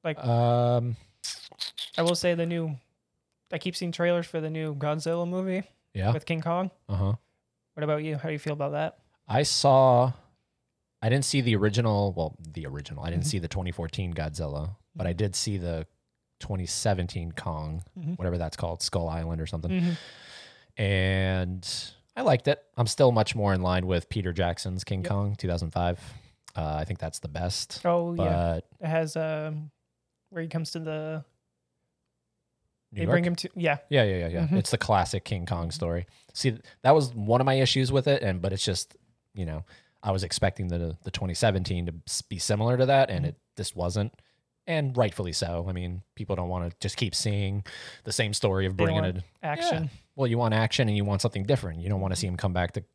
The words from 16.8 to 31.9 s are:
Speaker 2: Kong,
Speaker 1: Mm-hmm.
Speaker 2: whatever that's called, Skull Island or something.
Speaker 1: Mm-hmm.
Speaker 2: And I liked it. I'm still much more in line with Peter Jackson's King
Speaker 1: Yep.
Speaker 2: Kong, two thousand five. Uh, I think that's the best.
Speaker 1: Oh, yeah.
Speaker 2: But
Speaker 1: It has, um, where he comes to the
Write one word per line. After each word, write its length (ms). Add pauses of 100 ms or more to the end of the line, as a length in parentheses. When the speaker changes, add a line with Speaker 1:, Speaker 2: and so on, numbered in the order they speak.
Speaker 2:
Kong, 520 (140)
Speaker 1:
Mm-hmm. 180
Speaker 2:
whatever 220
that's 200
called, 240
Skull 260
Island 320
or 60
something. 260
Speaker 1:
Mm-hmm. 1120
Speaker 2:
And 840 (480)
I 60
liked 260
it. 160 (140)
I'm 100
still 240
much 240
more 180
in 80
line 260
with 220
Peter 240
Jackson's 500
King 200
Speaker 1:
Yep. 80
Speaker 2:
Kong, 240
two 120
thousand 240
five. 280 (560)
Uh, 240
I 60
think 140
that's 200
the 80
best. 580
Speaker 1:
Oh, 280
yeah. 100
Speaker 2:
But 440 (140)
Speaker 1:
It 60
has, 280
um, 560 (580)
where 120
he 80
comes 220
to 80
the 440 (1700)